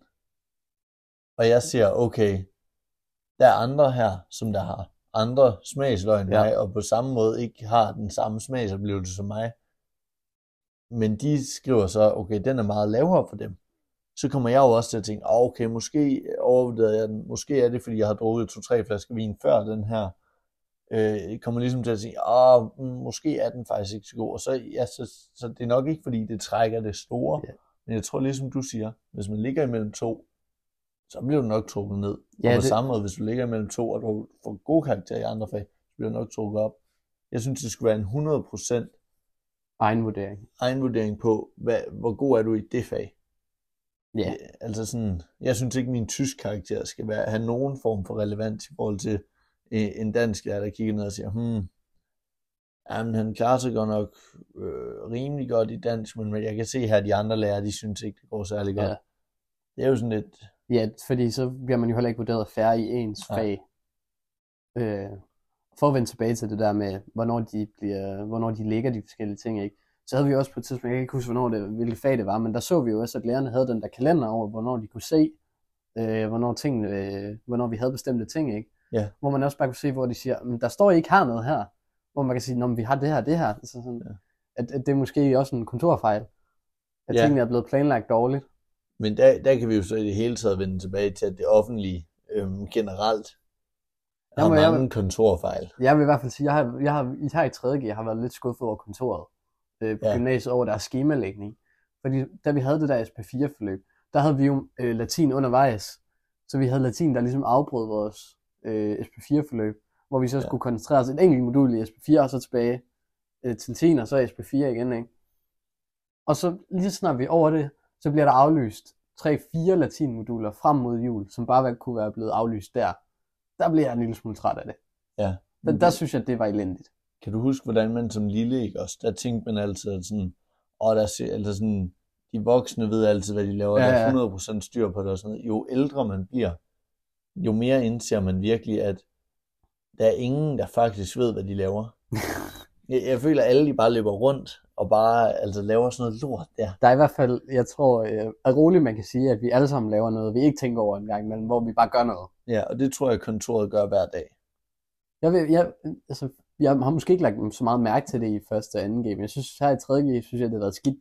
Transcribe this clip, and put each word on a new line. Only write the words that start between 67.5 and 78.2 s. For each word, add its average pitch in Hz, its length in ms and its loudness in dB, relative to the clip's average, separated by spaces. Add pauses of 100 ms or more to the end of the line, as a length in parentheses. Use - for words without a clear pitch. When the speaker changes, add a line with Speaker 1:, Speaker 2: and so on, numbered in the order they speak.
Speaker 2:
bliver, 98 480 -6
hvornår 113 260 -4
de 107 180 -4
lægger 113 220 0
de 110 100 -4
forskellige 101 360 -8
ting, 110 260 -6
ikke? 101 120 -8 (320)
Så - 80 -6
havde 143 140 4
vi 135 60 4
også 135 180 0
på - 60 -8
et 120 60 -12
tidspunkt, 127 260 -8
jeg - 40 0
kan 127 60 -2
ikke 127 100 -6
huske, 120 200 -4
hvornår 120 180 0
det, 104 200 -4
hvilket 113 280 -4
fag 135 200 2
det 107 80 -2
var, 98 120 0
men 113 160 -2
der 120 60 -2
så 165 220 0
vi 117 100 0
jo 107 100 0
også, 120 160 -6
at 113 80 -6
lærerne 131 240 -2
havde 123 180 2
den 113 140 -2
der 104 60 -8
kalender 143 400 0
over, 110 200 -2
hvornår 113 300 -4
de 110 100 -8
kunne - 140 -14
se, 156 300 2 (640)
øh, 110 300 0
hvornår 117 260 -2
tingene, 113 360 -2
øh, 98 560 -6
hvornår 120 220 -2
vi 113 100 -6
havde 127 140 -2
bestemte 123 340 -4